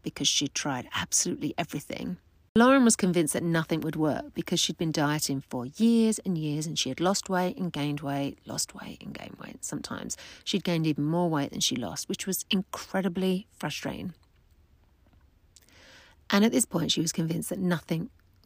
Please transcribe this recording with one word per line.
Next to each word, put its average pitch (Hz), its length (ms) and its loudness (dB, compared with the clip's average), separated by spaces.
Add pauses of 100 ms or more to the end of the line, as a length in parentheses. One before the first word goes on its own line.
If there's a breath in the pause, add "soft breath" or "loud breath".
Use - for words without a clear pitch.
because - 240 -4
she'd - 260 0
tried 131 400 -4
absolutely - 640 -2
everything, - 600 -6 (380)
Lauren 254 280 8
was 226 120 8
convinced 175 380 2
that 165 100 -2
nothing 165 380 0
would 156 140 -4
work 156 380 0
because 170 260 -2
she'd - 200 0
been 160 120 0
dieting 147 500 0
for 123 260 -6
years 226 580 4
and 175 140 0
years, 151 260 -2
and 156 140 -4
she 127 100 -2
had 131 100 -4
lost 185 300 2
weight 185 260 0
and 180 160 -4
gained 147 280 -2
weight, 139 480 -4
lost - 260 -6
weight - 300 -14
and - 100 -10
gained - 260 -14
weight. - 240 -14
Sometimes - 540 -8 (260 loud breath)
she'd 190 200 -2
gained 160 240 0
even 147 160 0
more 170 260 2
weight 143 220 -2
than - 80 -8
she - 160 0
lost, 101 340 -6
which - 160 -6
was 185 240 -4
incredibly 185 1040 -2
frustrating. - 640 -8 (2250 soft breath)
And 202 120 8
at 233 80 6
this 254 140 4
point, 156 260 0
she - 80 0
was 165 120 0
convinced 165 380 -2
that 185 100 -4
nothing 175 500 -2 (360)